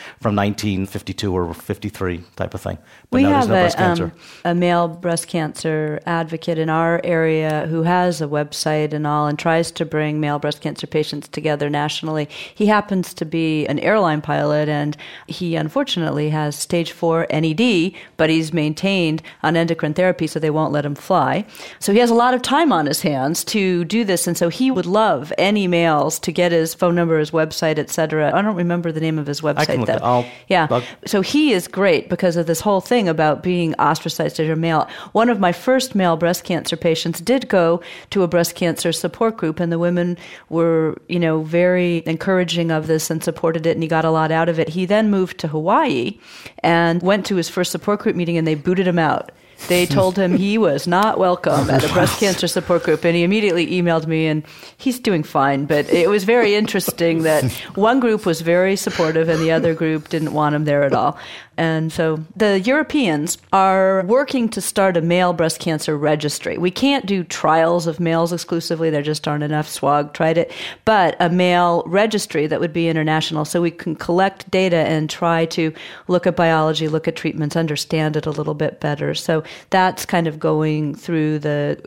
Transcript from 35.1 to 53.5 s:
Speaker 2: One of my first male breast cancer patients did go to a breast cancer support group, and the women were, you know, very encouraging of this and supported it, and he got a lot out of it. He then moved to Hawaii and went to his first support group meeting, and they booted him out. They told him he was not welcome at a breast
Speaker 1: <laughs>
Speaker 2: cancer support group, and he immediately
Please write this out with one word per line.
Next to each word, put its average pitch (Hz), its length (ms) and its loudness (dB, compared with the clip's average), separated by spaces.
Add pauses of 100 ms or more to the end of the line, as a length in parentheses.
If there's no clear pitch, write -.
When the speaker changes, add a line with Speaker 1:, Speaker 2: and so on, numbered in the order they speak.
Speaker 2:
One 226 180 2
of 233 120 2
my 180 100 4
first 254 440 0
male 180 200 2
breast 170 300 -2
cancer 170 320 -4
patients 165 420 -2
did 247 300 -2
go 170 320 2 (300)
to 196 120 2
a 175 40 2
breast 170 280 0
cancer 165 380 -2
support 220 420 -2
group, 160 240 -4
and 170 100 -2
the 165 80 -2
women 175 400 0 (300)
were, 160 480 2 (140)
you 175 100 -2
know, 160 220 2
very 175 640 2
encouraging 170 680 0
of 156 160 -2
this 160 240 0
and 160 100 -2
supported 165 440 -2
it, 165 60 4
and 165 120 -2
he 156 60 -4
got 165 160 2
a 160 60 2
lot 160 200 2
out 165 160 2
of 165 120 0
it. 156 100 0
He 180 160 -2
then 214 260 2
moved 190 280 0
to 160 100 -4
Hawaii 160 680 0 (460)
and 170 380 4
went 185 240 2
to 196 100 -2
his 170 140 -2
first 180 220 -2
support 202 280 -2
group 208 160 0
meeting, 170 220 -2
and 160 100 2
they 156 80 2
booted 180 320 0
him 175 120 2
out. - 320 0 (380)
They 175 180 4
told 185 320 2
him 185 180 2
he 202 220 2
was 151 260 2
not 190 320 2
welcome 156 540 2
at 135 120 2
a 151 80 0
breast - 280 2
Speaker 1:
<laughs> - 40 2
Speaker 2:
cancer 185 240 0
support 175 360 0
group, 151 200 0
and 170 120 2
he 170 80 2
immediately 185 440 2